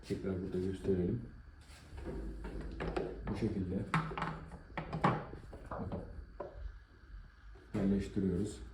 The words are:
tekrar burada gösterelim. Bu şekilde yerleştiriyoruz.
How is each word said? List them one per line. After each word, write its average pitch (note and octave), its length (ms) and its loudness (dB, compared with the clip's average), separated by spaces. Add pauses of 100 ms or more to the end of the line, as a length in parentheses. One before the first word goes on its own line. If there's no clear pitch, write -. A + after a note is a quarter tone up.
tekrar F#2+ 240 2 (100)
burada F#2 240 2
gösterelim. F#2+ 560 4 (2000)
Bu G2+ 60 0
şekilde G2 400 2 (4000)
yerleştiriyoruz. G2 840 4 (140)